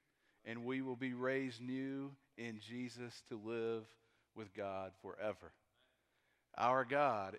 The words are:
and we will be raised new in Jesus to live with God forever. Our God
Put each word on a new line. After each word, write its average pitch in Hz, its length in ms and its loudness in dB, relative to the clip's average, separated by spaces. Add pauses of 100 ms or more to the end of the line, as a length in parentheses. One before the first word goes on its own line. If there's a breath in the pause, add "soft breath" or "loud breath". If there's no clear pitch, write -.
(440)
and 117 220 -4
we 131 160 2
will 131 140 -2
be 127 180 0
raised 127 480 2
new 135 480 -2 (260)
in 113 240 -6
Jesus 120 680 -8
to 113 120 -6
live 113 420 0 (500)
with 104 180 -10
God 95 480 -4
forever. 95 520 -4 (1080)
Our 127 260 6
God 117 540 4